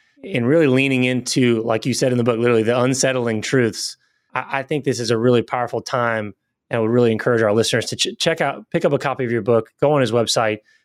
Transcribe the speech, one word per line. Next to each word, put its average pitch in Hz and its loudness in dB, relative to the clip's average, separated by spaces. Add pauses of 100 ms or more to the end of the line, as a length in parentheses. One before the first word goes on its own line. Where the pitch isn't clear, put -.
(240)
and 123 -4
really 151 4
leaning 131 2
into, 123 0
like 113 -2
you 127 -2
said 131 0
in 123 0
the 120 0
book, 117 0
literally 117 2
the 117 0
unsettling 127 0
truths. - -2 (360)
I, 135 -6
I - -8
think 139 -6
this 120 -2
is 117 -4
a 117 2
really 120 4
powerful 120 -4
time, 113 -2 (380)
and 120 -2
would 110 0
really 120 4
encourage 113 0
our 107 2
listeners 110 0
to 120 -8
ch-, - -4
check 165 -2
out, 147 -6
pick 170 -2
up 156 2
a 139 0
copy 131 -4
of 117 -4
your 117 -2
book, 113 2 (120)
go 143 4
on 147 2
his 113 0
website, 110 0 (240)